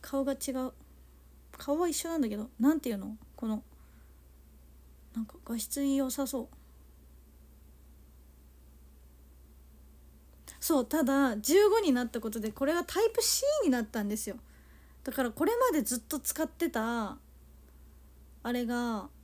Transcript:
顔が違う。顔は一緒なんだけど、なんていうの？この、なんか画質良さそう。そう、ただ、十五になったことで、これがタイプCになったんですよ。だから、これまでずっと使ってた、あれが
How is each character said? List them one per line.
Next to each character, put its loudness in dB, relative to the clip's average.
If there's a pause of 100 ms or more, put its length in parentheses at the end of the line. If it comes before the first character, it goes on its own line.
顔 -2
が 0
違 -6
う。 -4 (840)
顔 0
は 2
一 0
緒 -4
な 0
ん 2
だ 2
け -4
ど、 -6 (120)
な 6
ん 2
て -2
い 0
う -2
の？ -8 (160)
こ -6
の、 -2 (1500)
な -4
ん -6
か -20 (100)
画 -6
質 -4
良 2
さ -2
そ -4
う。 -10 (4000)
そ 2
う、 0
た 0
だ、 4
十 6
五 4
に 2
な 4
っ -4
た -6
こ -6
と -6
で、 -4
こ -2
れ 2
が 0
タ -2
イ 4
プ 0
C 2 (220)
に 4
な 2
っ -4
た -4
ん -2
で -2
す -6
よ。 -10 (640)
だ -6
か 0
ら、 -2
こ 0
れ 2
ま 4
で 2
ず -2
っ -4
と -6
使 -4
っ 0
て -4
た、 -4 (1300)
あ -2
れ -2
が -4 (140)